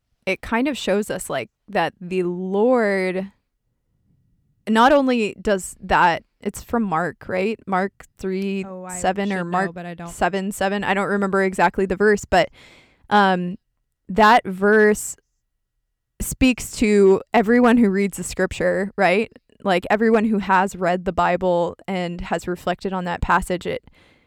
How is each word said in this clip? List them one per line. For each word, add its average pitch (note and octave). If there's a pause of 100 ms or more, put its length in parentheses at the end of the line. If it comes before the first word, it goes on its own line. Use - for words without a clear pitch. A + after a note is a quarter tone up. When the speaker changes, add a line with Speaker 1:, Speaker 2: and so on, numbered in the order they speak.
(260)
Speaker 1:
it F#3
kind A#3+
of C4
shows G#3
us, -
like, C3 (180)
that E3
the F3+
Lord, F#3+ (1400)
not A3+
only B3+
does G3
that, F3 (160)
it's -
from A#3
Mark, E3+
right? F#3+
Mark F#3+ (140)
three G3 (360)
seven F#3+
Speaker 2:
Oh, -
I -
Speaker 1:
or -
Speaker 2:
should F3
Speaker 1:
Mark F3+
Speaker 2:
know, E3+
but F3
I F3
don't. E3+
Speaker 1:
seven F#3+
seven. G3
I G3
don't F#3+
remember G3
exactly F#3
the F#3+
verse, G#3
but, F3+ (600)
um, F#3+ (520)
that G#3
verse G#3 (1040)
speaks -
to G3+ (140)
everyone A#3
who A3
reads G3
the F3
scripture, F#3
right? F#3+ (320)
Like, F3+
everyone A3
who G#3+
has G3
read F3+
the F#3
Bible F3 (100)
and F3+
has F3
reflected F3+
on F#3
that F3
passage, F3+
it - (420)